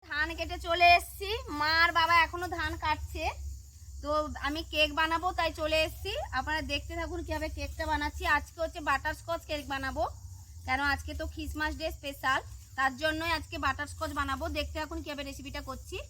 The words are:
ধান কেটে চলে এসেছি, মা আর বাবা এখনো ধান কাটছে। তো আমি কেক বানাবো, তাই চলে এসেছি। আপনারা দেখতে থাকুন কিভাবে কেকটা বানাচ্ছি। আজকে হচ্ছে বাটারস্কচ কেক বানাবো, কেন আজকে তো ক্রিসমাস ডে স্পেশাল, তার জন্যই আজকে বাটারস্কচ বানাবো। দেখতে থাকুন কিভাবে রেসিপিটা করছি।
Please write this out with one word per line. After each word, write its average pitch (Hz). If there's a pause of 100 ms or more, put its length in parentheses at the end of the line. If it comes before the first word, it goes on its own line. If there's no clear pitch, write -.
(100)
ধান 302 (100)
কেটে 330
চলে 349 (100)
এসেছি, - (300)
মা 302 (140)
আর 339
বাবা 330 (100)
এখনো 349 (100)
ধান 311 (120)
কাটছে। 302 (800)
তো 285 (360)
আমি 302 (120)
কেক 302 (100)
বানাবো, 330
তাই 320 (100)
চলে 311
এসেছি। - (260)
আপনারা 302 (120)
দেখতে 285
থাকুন 330
কিভাবে 311
কেকটা 285
বানাচ্ছি। 294 (140)
আজকে -
হচ্ছে 330 (100)
বাটারস্কচ 302
কেক 294 (100)
বানাবো, 269 (640)
কেন 262 (140)
আজকে 269
তো 311
ক্রিসমাস 302
ডে 311 (100)
স্পেশাল, 277 (380)
তার 269 (100)
জন্যই 320
আজকে 330
বাটারস্কচ 294
বানাবো। 277 (140)
দেখতে 285
থাকুন 320
কিভাবে 285
রেসিপিটা 277
করছি। 262 (120)